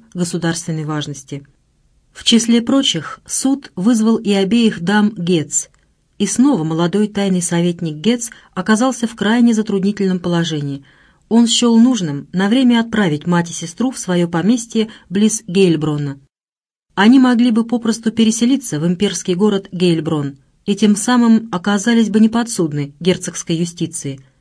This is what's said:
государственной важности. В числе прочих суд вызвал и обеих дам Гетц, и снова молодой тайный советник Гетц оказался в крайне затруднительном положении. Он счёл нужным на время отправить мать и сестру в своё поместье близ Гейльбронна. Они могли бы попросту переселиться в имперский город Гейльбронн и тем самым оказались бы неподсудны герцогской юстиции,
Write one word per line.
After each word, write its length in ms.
государственной 720
важности. 600
В 120
числе 380
прочих 640
суд 500
вызвал 400
и 160
обеих 480
дам 360
Гетц, 500
и 80
снова 380
молодой 440
тайный 340
советник 540
Гетц 340
оказался 520
в 80
крайне 400
затруднительном 640
положении. 680
Он 180
счёл 320
нужным 540
на 160
время 320
отправить 460
мать 240
и 20
сестру 380
в 80
своё 300
поместье 600
близ 360
Гейльбронна. 720
Они 240
могли 320
бы 160
попросту 440
переселиться 720
в 60
имперский 480
город 360
Гейльбронн 680
и 100
тем 220
самым 560
оказались 560
бы 120
неподсудны 800
герцогской 560
юстиции, 640